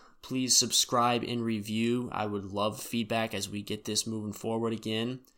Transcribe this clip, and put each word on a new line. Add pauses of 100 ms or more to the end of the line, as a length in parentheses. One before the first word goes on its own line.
(240)
Please
subscribe
and
review.
I
would
love
feedback
as
we
get
this
moving
forward
again. (180)